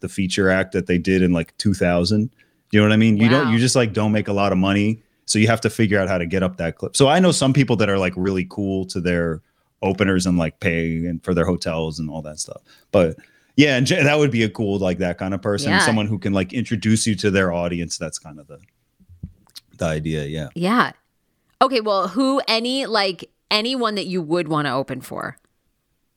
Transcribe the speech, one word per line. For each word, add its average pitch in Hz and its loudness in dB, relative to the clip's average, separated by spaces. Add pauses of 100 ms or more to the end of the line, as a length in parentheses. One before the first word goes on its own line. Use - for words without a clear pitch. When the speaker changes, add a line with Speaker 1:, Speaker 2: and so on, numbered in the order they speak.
Speaker 1:
the 90 -8
feature 95 0
act 92 0
that 92 -2
they 90 2
did 92 2
in, 90 4
like, 82 -2
two 101 0
thousand. 90 0 (400)
You 107 4
know 104 6
what 107 4
I - 4
mean? 110 4
You 113 6
don't, 131 4
Speaker 2:
Wow. 113 0
Speaker 1:
you 113 4
just, 123 2
like, 117 2
don't 107 0
make 107 -2
a 104 -2
lot 101 2
of 92 2
money. 101 0 (240)
So - -2
you 110 6
have 113 2
to 113 2
figure 104 2
out 92 0
how 95 0
to 87 -2
get 90 -2
up 92 -2
that 82 -4
clip. - -8
So 139 6
I 156 4
know 185 4
some 135 2
people 127 2
that 101 2
are, 98 2
like, 90 0
really 92 -2
cool 95 -4
to 92 -8
their 85 -2 (400)
openers 95 2
and, 87 2
like, 80 -2
pay 82 -2
and 85 -6
for 92 -2
their 85 2
hotels 80 -4
and 80 -6
all 76 -12
that 76 -16
stuff. - -12 (280)
But 85 2 (400)
yeah, 139 4
and 127 2
j-, 175 2
that 147 4
would 147 2
be 113 2
a 107 2
cool, 101 -2
like, 92 0
that 90 -4
kind 95 -4
of 90 -6
person, 104 -2
Speaker 2:
Yeah. 185 2
Speaker 1:
someone 113 2
who 104 -2
can, 101 -4
like, 95 0
introduce 110 0
you 110 0
to 101 0
their 95 2
audience. 85 -4
That's 80 -10
kind 76 -20
of 71 -20
the, 73 -20 (1160)
the - -6
idea. 78 -4
Yeah. 76 -8
Speaker 2:
Yeah. 180 0 (680)
Okay. 262 2
Well, 196 0
who, 262 0
any, 240 -2
like, 196 -4 (220)
anyone 226 -2
that 185 -6
you 180 -4
would 160 -2
wanna 147 -2
open 135 -6
for? - -12 (800)